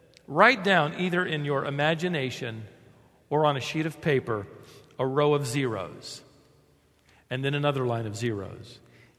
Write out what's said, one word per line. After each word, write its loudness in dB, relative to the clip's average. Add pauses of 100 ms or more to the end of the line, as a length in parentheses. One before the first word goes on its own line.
(280)
"Write 6
down 4
either 0
in -2
your 0
imagination -2 (640)
or 4
on 4
a -4
sheet -2
of -8
paper 0 (520)
a 0
row 4
of 0
zeros -4 (1080)
and -4
then 0
another 0
line -2
of -8
zeros." -6 (400)